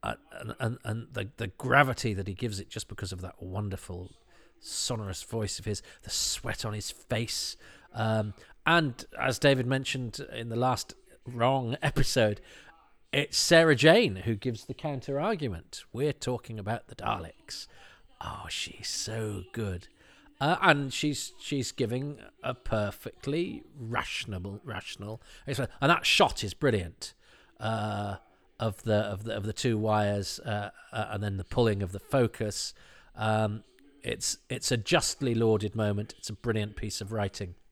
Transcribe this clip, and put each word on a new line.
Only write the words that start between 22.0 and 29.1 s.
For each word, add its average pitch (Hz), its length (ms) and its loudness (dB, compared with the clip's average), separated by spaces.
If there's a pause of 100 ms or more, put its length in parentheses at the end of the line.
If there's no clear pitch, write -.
a 123 100 -4
perfectly 127 1120 -4 (160)
rational, 107 840 -6
rational, 107 560 -10 (260)
and 135 200 -2 (140)
that 165 240 4
shot - 380 4
is 95 100 -6
brilliant, 104 600 0 (480)
uh, 104 540 -4 (440)
of 110 240 -2
the, 110 120 4
of 104 280 0